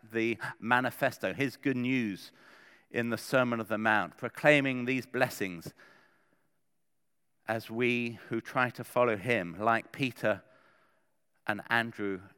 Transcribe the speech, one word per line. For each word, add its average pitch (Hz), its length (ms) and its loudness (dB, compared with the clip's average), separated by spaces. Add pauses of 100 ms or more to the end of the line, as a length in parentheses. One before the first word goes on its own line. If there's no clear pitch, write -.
(120)
the 113 260 0 (220)
manifesto, 123 760 0
his 135 240 -4
good 135 180 0
news 123 560 -2 (580)
in 117 200 -2
the 110 80 -2
Sermon 120 420 2
of 104 80 -6
the 110 80 -2
Mount, 107 400 2
proclaiming 135 680 2
these 127 180 0
blessings 101 680 -4 (1700)
as 110 240 -4
we 120 480 0 (100)
who 113 120 -4
try 123 300 0
to 120 140 -10
follow 120 320 2
him, 95 420 -2
like 113 340 0
Peter 113 480 -2 (1040)
and 104 220 -2
Andrew 110 520 -2 (180)